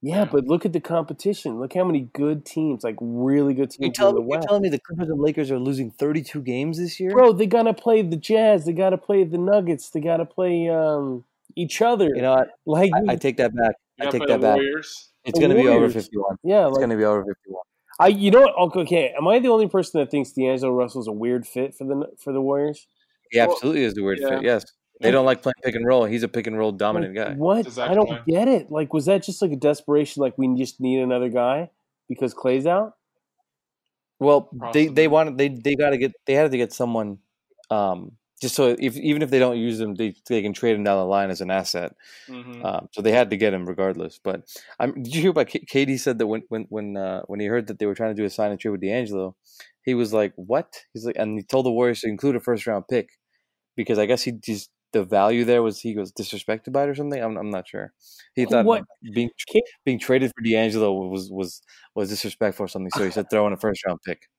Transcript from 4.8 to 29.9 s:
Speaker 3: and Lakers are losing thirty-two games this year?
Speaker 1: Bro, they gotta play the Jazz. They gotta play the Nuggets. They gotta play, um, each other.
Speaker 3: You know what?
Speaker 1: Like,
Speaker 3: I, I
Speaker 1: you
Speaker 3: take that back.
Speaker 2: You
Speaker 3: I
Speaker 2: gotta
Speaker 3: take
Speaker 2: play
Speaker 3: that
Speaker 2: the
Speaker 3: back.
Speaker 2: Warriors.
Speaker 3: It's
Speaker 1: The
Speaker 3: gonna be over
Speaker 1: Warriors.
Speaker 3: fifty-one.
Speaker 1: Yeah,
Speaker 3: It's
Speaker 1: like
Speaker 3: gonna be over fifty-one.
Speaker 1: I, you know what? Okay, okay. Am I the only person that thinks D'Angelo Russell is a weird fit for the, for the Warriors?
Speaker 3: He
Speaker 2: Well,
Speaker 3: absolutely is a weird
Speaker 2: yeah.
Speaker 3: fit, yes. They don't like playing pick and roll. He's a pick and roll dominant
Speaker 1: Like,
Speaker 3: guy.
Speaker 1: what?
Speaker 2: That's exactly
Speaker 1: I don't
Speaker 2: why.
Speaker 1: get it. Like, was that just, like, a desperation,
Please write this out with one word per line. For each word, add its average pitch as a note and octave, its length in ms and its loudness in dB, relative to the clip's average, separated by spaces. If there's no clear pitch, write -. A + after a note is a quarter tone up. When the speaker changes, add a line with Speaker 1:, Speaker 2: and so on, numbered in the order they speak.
Speaker 3:
and D3+ 100 -2
Lakers D3 320 0
are C3 80 0
losing C3 320 -4
thirty-two D3+ 500 -4
games C3+ 360 -4
this E3+ 220 -8
year? F#3 120 -2
Speaker 1:
Bro, A#3+ 220 8
they G3+ 140 2
gotta A3+ 260 2
play A3 280 2
the E3 160 -2
Jazz. G#3+ 480 4
They E3+ 80 -2
gotta F#3 240 2
play G3 260 2
the E3+ 140 -2
Nuggets. F3+ 520 0
They D#3 120 -4
gotta E3 240 0
play, E3+ 440 -2
um, D3 540 -2
each F3 260 -4
other. A3 320 4
Speaker 3:
You B2+ 80 -2
know C3 140 4
what? C3 140 4
Speaker 1:
Like, E3+ 280 4
Speaker 3:
I, B2+ 60 2
I - 40 2
Speaker 1:
you - 60 -2
Speaker 3:
take B2+ 180 -2
that A#2 180 0
back. A2+ 200 0
Speaker 2:
You - 40 -8
Speaker 3:
I A#2+ 40 -4
Speaker 2:
gotta C#3 60 -2
Speaker 3:
take C3+ 160 0
Speaker 2:
play C3 60 4
Speaker 3:
that C3 80 2
Speaker 2:
the A#2 60 4
Speaker 3:
back. G#2+ 80 6
Speaker 2:
Warriors. C#3+ 540 -4
Speaker 3:
It's C3 160 -2
Speaker 1:
The - 20 6
Speaker 3:
gonna C#3+ 140 6
be B3 120 6
over A#2 100 8
Speaker 1:
Warriors. A#2+ 160 4
Speaker 3:
fifty-one. G2 500 -4
Speaker 1:
Yeah, F#3 240 4
Speaker 3:
It's C3+ 80 0
Speaker 1:
like C3+ 60 2
Speaker 3:
gonna A#2 160 0
be G#2+ 80 4
over G#2 200 2
fifty-one. F#2+ 380 -12
Speaker 1:
I, F3 120 6
you G3+ 200 4
know A#3 120 10
what? C4 160 6
Okay, F3 240 2
okay. D#3 360 0
Am D3+ 100 -2
I A3 120 6
the B3+ 80 0
only A3 220 4
person E3+ 320 0
that C3+ 100 -2
thinks C#3+ 220 -2
D'Angelo C3 400 0
Russell B2 260 -2
is A2 80 -8
a A2 60 -6
weird A#2+ 340 -2
fit C3+ 260 -6
for C3+ 120 -14
the, C#3 320 -6
for - 160 -10
the C3+ 80 -2
Warriors? C#3+ 460 -2
Speaker 3:
He A#2 80 2
Speaker 2:
Well, A#2 120 6
Speaker 3:
absolutely D3+ 320 0
is G#2 140 -2
a G2+ 60 -4
weird G2 160 -2
Speaker 2:
yeah. C#3 100 -2
Speaker 3:
fit, C3 140 -4
yes. A2+ 220 0
They A#2 100 4
don't C3 140 4
like B2+ 160 2
playing B2+ 120 -2
pick B2 120 -4
and A2+ 100 -2
roll. B2+ 200 4
He's A2+ 180 -2
a A#2 40 -2
pick A#2 200 -4
and A2 100 -6
roll A2 160 0
dominant F#2 420 -2
Speaker 1:
Like, G#2 120 -4
Speaker 3:
guy. G2+ 80 -8
Speaker 1:
what? E3 220 2
Speaker 2:
That's A3+ 100 -2
exactly B2 240 -4
Speaker 1:
I F#3 40 4
don't G#3 140 4
Speaker 2:
why. A#2+ 180 -6
Speaker 1:
get F3+ 220 2
it. G#3 220 2
Like, D3+ 220 -4
was D3+ 120 0
that F#3+ 180 2
just, - 180 -6
like, F3+ 100 0
a D3 60 -4
desperation, D3 640 0